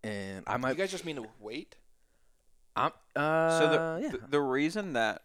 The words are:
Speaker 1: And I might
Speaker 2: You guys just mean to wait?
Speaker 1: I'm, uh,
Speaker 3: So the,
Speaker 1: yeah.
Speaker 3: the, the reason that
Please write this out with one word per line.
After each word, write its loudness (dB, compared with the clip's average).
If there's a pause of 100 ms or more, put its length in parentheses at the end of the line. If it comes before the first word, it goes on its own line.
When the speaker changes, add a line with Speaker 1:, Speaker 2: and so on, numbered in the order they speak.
Speaker 1:
And -8
I -2
might 0
Speaker 2:
You 0
guys -2
just -8
mean -6
to -8 (140)
wait? -12 (960)
Speaker 1:
I'm, 2 (240)
uh, 4
Speaker 3:
So 6
the, 0
Speaker 1:
yeah. -4
Speaker 3:
the, -6 (140)
the 4
reason 0
that 2